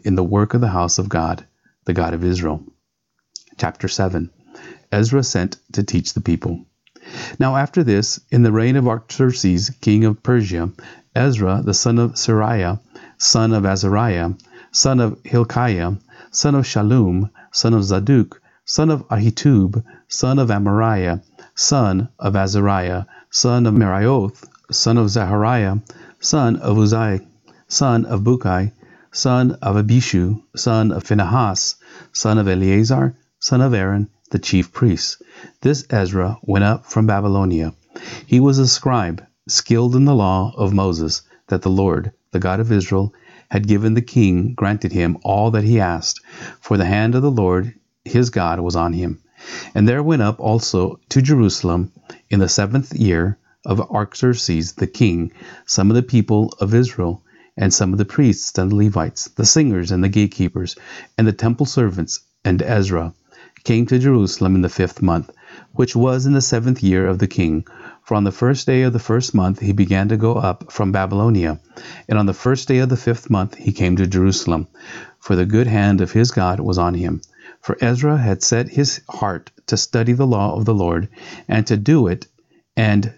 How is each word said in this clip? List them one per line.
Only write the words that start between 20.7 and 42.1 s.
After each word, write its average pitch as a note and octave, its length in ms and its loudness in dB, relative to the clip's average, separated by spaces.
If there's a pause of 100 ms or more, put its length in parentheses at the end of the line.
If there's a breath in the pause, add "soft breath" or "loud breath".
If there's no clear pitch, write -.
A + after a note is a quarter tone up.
son A2 540 0 (100)
of G2+ 180 -2
Azariah, F#2+ 680 0 (260 loud breath)
son B2 360 2
of G#2+ 80 2
Meraioth, G#2 720 0 (240)
son A#2 280 0
of G#2+ 100 2
Zechariah, G#2 680 0 (420 loud breath)
son B2 380 0
of G#2+ 200 0
Uzziah, G#2+ 440 2 (540 soft breath)
son B2+ 320 2
of - 140 -2
Bukai, G#2 500 0 (400 soft breath)
son B2+ 500 0
of G2 140 -2
Abishu, G#2+ 640 2 (140)
son A2 380 0
of - 100 -6
Phinehas, G#2 720 0 (380 loud breath)
son A2 260 0
of G2+ 80 2
Eleazar, A2 720 2 (240)
son B2+ 200 0
of C3 140 2
Aaron, G2+ 340 -2 (220)
the G#2 80 -2
chief - 340 -2
priest. - 480 -2 (400 loud breath)
This C3+ 300 0
Ezra G2 520 -2
went G2 220 2
up A2 220 0
from A2 220 0
Babylonia. G2 680 0 (520 loud breath)
He B2 120 4
was C3+ 220 4
a C3 80 4
scribe, G2+ 580 -2 (220)
skilled B2 480 0
in C3+ 80 4
the C#3+ 100 4
law F#2+ 420 0
of G2+ 160 0
Moses, E2+ 500 -2 (260 soft breath)
that F#2 140 -2
the F#2+ 200 0
Lord, F2 300 -2 (180)